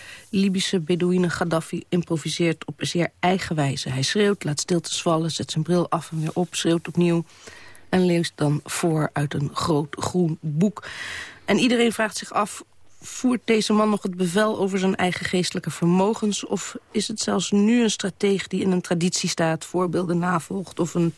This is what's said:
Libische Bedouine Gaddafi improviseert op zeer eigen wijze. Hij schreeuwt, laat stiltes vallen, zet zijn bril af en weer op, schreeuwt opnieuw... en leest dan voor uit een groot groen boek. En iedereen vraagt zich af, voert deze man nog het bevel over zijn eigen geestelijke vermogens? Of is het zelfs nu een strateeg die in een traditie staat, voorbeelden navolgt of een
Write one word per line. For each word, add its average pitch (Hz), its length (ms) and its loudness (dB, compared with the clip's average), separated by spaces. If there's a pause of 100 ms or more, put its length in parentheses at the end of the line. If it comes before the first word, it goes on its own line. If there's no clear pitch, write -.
(300)
Libische 196 500 2
Bedouine 180 500 2
Gaddafi 165 600 -2
improviseert 165 760 0
op 151 120 -10
zeer - 320 -2 (100)
eigen 180 360 0
wijze. 139 340 0
Hij 131 120 -2
schreeuwt, 202 420 2
laat 147 160 -2
stiltes - 420 -2
vallen, 160 300 0
zet - 200 -6
zijn 156 120 0
bril 175 260 2
af - 220 -4
en 160 80 -4
weer 156 140 -2
op, 175 220 -2
schreeuwt 165 320 0
opnieuw... 170 360 2 (680)
en 185 160 4
leest 170 300 2
dan 147 280 2
voor 156 500 0
uit 147 200 -2
een 143 200 -2
groot 151 460 0
groen 170 420 0
boek. 160 460 -2 (580)
En 220 120 2
iedereen 233 340 4
vraagt 214 260 -2
zich - 160 -10
af, - 300 -4 (380)
voert - 420 -2
deze 220 300 2
man 214 160 4
nog 208 140 0
het 185 120 -4
bevel 185 440 0
over 190 200 0
zijn 190 160 2
eigen 180 300 -2
geestelijke 180 460 -2
vermogens? 196 720 2
Of - 300 -6 (160)
is 208 160 -2
het 220 120 -8
zelfs 202 320 -2
nu 214 320 6
een 214 80 2
strateeg 196 560 -2
die 190 140 -2
in 190 100 0
een 180 100 2
traditie 175 480 0
staat, 165 360 0
voorbeelden 175 520 0
navolgt 175 600 -2
of 175 140 -2
een 170 240 2